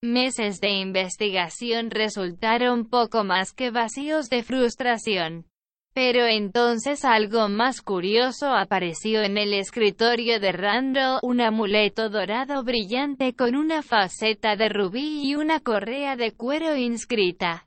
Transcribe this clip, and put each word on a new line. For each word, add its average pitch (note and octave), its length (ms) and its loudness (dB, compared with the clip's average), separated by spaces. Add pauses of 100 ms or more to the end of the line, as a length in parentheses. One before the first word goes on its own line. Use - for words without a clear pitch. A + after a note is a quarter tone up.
Meses A#3+ 580 0
de G3 100 0
investigación F#3+ 1200 -2
resultaron A3 920 0
poco A3+ 380 0
más F#3+ 300 0
que B3+ 180 -4
vacíos C4+ 580 -2
de A#3+ 140 0
frustración. A3+ 1040 -2 (480)
Pero B3 320 4
entonces A#3 800 2
algo A3 440 2
más A#3 320 0
curioso A3 680 0
apareció G3 760 0
en G3+ 160 0
el G#3 160 0
escritorio A3+ 840 2
de G3 120 0
Randall, C4 720 0
un B3 180 0
amuleto G#3+ 680 2
dorado A3+ 540 -2
brillante B3+ 680 -2
con B3 220 0
una D#4 260 0
faceta G#3+ 760 0
de A3 120 2
rubí A3+ 540 -2
y C#4 140 0
una D#4 240 0
correa B3+ 560 -2
de A3+ 160 -2
cuero D4+ 440 -2
inscrita. G#3 920 -2